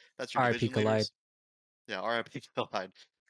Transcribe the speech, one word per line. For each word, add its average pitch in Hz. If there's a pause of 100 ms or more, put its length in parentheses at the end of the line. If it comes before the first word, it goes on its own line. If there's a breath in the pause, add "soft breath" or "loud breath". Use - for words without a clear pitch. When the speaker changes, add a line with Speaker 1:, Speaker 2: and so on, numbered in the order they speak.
(180 soft breath)
Speaker 1:
That's 127
your 139
Speaker 2:
R 123
I -
P 120
Speaker 1:
division - (100)
leaders. -
Speaker 2:
Collide. 110 (840)
Speaker 1:
Yeah, 98
R 117
I 113
P -
<laughs> -
Collide. 101
Speaker 2:
<laughs> - (260 loud breath)